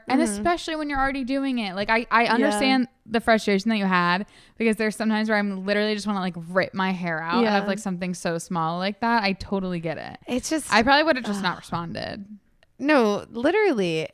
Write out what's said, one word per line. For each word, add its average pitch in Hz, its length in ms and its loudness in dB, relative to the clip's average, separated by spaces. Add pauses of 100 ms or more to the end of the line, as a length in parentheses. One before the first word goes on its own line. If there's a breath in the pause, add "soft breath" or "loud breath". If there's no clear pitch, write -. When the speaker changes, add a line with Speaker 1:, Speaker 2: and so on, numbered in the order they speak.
Speaker 1:
and 254 140 2
Speaker 2:
Mm-hmm. 330 100 0
Speaker 1:
especially 330 440 -2
when 311 120 -6
you're 285 120 -4
already 269 240 -2
doing 269 340 -2
it. 196 160 -6
Like, 208 160 -2
I, 226 200 2
I 226 120 6
Speaker 2:
Yeah. 214 120 2
Speaker 1:
understand 262 540 2 (160)
the 226 160 0
frustration 208 480 2
that 226 80 2
you 202 80 0
had 180 400 2 (320 soft breath)
because 226 200 0
there's 220 200 -2
sometimes 220 320 0
where 220 80 2
I'm 196 300 -2
literally 208 280 2
just 202 120 -6
wanna, 202 140 -2
like, 180 160 -4 (120)
rip 180 240 0
my 190 200 0
hair 170 280 -4
out 170 220 0
Speaker 2:
Yeah. 214 160 4
Speaker 1:
of, 202 80 -2
like, 196 140 -2
something 180 340 -4
so 170 240 -2
small 165 400 -4
like 196 220 -4
that. 233 220 2
I 196 120 0
totally 185 460 -4
get 160 180 -6
it. - 180 -12 (100)
Speaker 2:
It's 247 220 -4
just 320 240 -4
Speaker 1:
I 214 120 6
probably 277 180 6
would 311 140 4
have 247 100 -8
just 202 160 -4
not 180 120 -2
Speaker 2:
Ugh. - 40 -12
Speaker 1:
responded. - 640 -6 (540)
Speaker 2:
No, 226 500 4
literally. 240 840 0